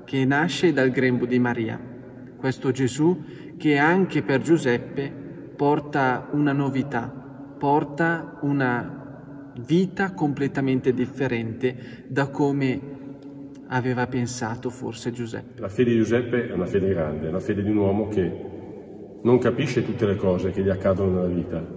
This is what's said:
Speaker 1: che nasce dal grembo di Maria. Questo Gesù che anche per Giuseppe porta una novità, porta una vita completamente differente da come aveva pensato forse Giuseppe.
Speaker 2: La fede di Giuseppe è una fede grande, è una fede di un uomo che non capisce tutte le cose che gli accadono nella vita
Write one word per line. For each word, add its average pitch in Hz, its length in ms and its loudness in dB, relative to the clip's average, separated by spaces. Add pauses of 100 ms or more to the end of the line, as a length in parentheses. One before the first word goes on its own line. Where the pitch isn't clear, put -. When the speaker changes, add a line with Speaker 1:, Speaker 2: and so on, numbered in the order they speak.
Speaker 1:
che 131 220 0
nasce 151 480 4
dal 131 160 4
grembo 123 360 2
di 123 140 2
Maria. 120 400 0 (560)
Questo 131 360 -2
Gesù 139 520 2 (340)
che 147 200 2
anche 165 440 4
per 135 200 2
Giuseppe 139 720 0 (440)
porta 143 760 2
una 147 220 2
novità, 131 540 0 (500)
porta 151 840 0
una - 1120 -2 (120)
vita 185 480 2
completamente 135 800 0
differente 123 1120 -2
da 135 200 0
come 139 720 0 (680)
aveva 123 400 0
pensato 120 600 -4
forse 120 420 -6
Giuseppe. 113 500 -8
Speaker 2:
La 101 80 -6
fede 117 220 4
di 117 60 6
Giuseppe 117 520 2
è - 40 -4
una 90 120 0
fede 95 240 2
grande, 78 380 0
è - 20 -2
una 90 100 -2
fede 101 240 -2
di 98 60 0
un 107 80 4
uomo 101 300 4
che 92 240 0 (880)
non 127 160 6
capisce 123 460 2
tutte 110 220 -2
le 98 100 4
cose 92 360 2
che 95 120 -2
gli 98 60 4
accadono 95 420 2
nella 90 160 2
vita 85 360 -2 (140)